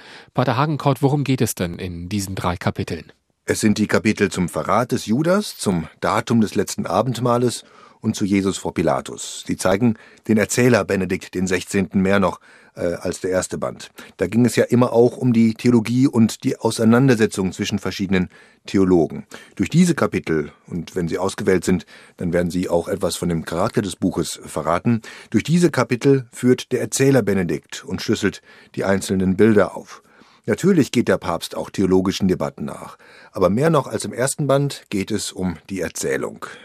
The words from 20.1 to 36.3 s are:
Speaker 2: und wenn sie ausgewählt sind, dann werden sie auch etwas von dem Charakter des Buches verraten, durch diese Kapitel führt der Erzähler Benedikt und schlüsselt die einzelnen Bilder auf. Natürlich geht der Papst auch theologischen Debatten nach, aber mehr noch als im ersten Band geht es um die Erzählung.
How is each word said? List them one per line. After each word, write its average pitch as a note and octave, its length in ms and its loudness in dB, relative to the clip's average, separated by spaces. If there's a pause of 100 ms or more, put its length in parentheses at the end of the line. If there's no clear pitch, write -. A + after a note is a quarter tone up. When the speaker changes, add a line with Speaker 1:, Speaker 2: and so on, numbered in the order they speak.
Speaker 2:
und E2 280 -10
wenn F2 140 -2
sie F2 100 -4
ausgewählt F#2+ 460 0
sind, F2+ 220 0 (320)
dann F2 140 -4
werden F2 180 0
sie F2+ 180 -2
auch E2+ 200 0
etwas F2 280 -4
von F2 120 -4
dem E2 160 -2
Charakter G#2 380 -2
des F#2 140 -8
Buches - 480 -4
verraten, F2+ 560 -2 (300)
durch A2 120 2
diese E3+ 280 2
Kapitel C3 600 2
führt - 400 0
der A#2+ 80 -2
Erzähler C3+ 420 2
Benedikt F#2+ 640 -2
und F#2 180 -8
schlüsselt - 400 -2 (320)
die - 100 -4
einzelnen F#2+ 520 0
Bilder G#2 400 6
auf. - 260 -16 (420)
Natürlich D#3 480 2
geht A2+ 160 2
der F#2 100 4
Papst - 380 -6
auch - 140 -8
theologischen F#2+ 580 2
Debatten D2 380 -2
nach, - 320 -14 (340)
aber F#2 180 2
mehr C#3 200 2
noch D3 180 2
als A2+ 160 -6
im G#2+ 80 -8
ersten C3 340 -4
Band C#3 440 0
geht G2 200 -4
es G#2 220 -4
um F#2 240 -4 (140)
die F#2 100 -6
Erzählung. C2+ 640 -6 (180)